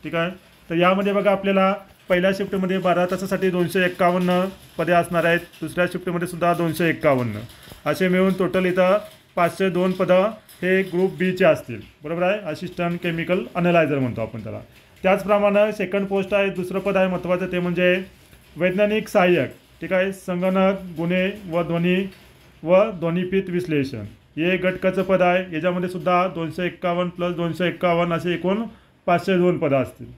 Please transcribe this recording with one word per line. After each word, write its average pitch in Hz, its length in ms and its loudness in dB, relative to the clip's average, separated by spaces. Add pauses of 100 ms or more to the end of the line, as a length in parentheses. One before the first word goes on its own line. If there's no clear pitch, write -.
ठीक 156 100 -8
आहे, 165 160 -2 (380)
तर 170 60 -4
यामध्ये 190 380 2
बघा 202 180 2
आपल्याला 196 420 2 (360)
पहिल्या 185 240 2
शिफ्टमध्ये 190 460 -2
बारा 180 280 2
तासासाठी 185 440 -2
दोनशे 180 340 0
एक्कावन्न 180 560 2 (380)
पदे 165 140 0
असणार 170 320 2
आहेत, 170 160 2 (200)
दुसऱ्या 165 260 -2
शिफ्टमध्ये 175 420 -4
सुद्धा 170 260 0
दोनशे 165 340 0
एक्कावन्न, 127 520 0 (460)
असे 180 220 0
मिळून 185 240 4
टोटल 185 340 0
इथं 185 320 4 (380)
पाचशे 175 340 0
दोन 180 220 0
पदं 185 380 2 (320)
हे 185 220 2
ग्रुप 180 340 -2
बीचे 185 260 0
असतील. 135 360 2 (240)
बरोबर 165 180 -4
आहे, 196 200 0
असिस्टंट 175 600 -6
केमिकल 175 420 -2 (100)
अनालायझर 170 440 2
म्हणतो 113 220 -2
आपण 110 220 -8
त्याला. 107 180 -12 (420)
त्याचप्रमाणे 202 680 2
सेकंड 196 340 -4
पोस्ट 196 280 -2
आहे, 196 160 2
दुसरं 185 300 -4
पद 196 160 -2
आहे 190 120 4
महत्त्वाचं 180 440 -2
ते 180 60 -2
म्हणजे 175 360 2 (640)
वैज्ञानिक 208 520 0
सहाय्यक. 175 420 4 (300)
ठीक 165 120 -6
आहे, 190 200 0
संगणक, 190 680 0 (180)
गुन्हे 185 340 0 (200)
व 170 120 0
ध्वनी 170 340 0 (680)
व 180 280 6
ध्वनिफीत 180 600 -2
विश्लेषण. 139 540 -2 (320)
हे 175 200 0
गट 180 160 0 (100)
क 190 40 0
चं 185 160 0
पद 185 200 2
आहे, 180 320 2
याच्यामध्ये 180 340 -2
सुद्धा 180 400 0
दोनशे 165 380 -6
एक्कावन्न 175 560 -4
plus 175 140 -2
दोनशे 170 320 -2
एक्कावन्न 170 440 0
असे 170 220 -2
एकूण 190 280 -2 (440)
पाचशे 180 320 2
दोन 180 200 2
पदं 139 180 0
असतील. 120 300 -4 (120)